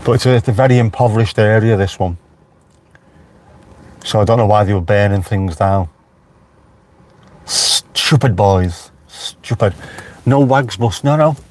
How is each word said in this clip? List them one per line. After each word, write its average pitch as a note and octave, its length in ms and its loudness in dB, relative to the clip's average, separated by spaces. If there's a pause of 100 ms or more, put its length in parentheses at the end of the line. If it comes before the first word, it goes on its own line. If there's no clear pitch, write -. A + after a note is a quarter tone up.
But A#2+ 100 0
it's A#2 120 0
a, B2+ 100 4
it's A#2 120 0
a - 60 -2
very B2+ 240 4
impoverished A2+ 600 0
area, A2 380 2
this F#2+ 240 -2
one. F2+ 180 -4 (1900)
So - 160 -2
I - 20 4
don't - 140 2
know A#2+ 80 2
why G#2 180 4
they G2+ 100 0
were G2+ 60 0
burning G2+ 420 0
things F#2+ 360 -4
down. G2 320 -2 (1600)
Stupid - 880 -2
boys. F#2 560 0 (160)
Stupid. - 680 -6 (520)
No C3+ 140 2
Wags C3+ 380 0
bus. A2 260 -4
No, C#3+ 120 0
no. D#3 200 2 (160)